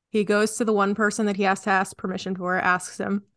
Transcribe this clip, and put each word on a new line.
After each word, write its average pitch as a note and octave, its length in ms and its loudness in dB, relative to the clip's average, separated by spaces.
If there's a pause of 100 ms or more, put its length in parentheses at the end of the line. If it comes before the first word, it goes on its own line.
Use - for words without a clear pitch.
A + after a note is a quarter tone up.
(100)
He G#3+ 140 2
goes G#3 320 2
to A#3+ 80 -2
the A3 80 2
one G3+ 220 2
person G#3+ 320 0
that G3+ 100 0
he G3+ 80 0
has F#3+ 160 2
to G#3 100 -4
ask F#3+ 260 0
permission F#3+ 380 -6
for, F3+ 220 -2
asks F3+ 420 -2
him, G3+ 240 -2 (140)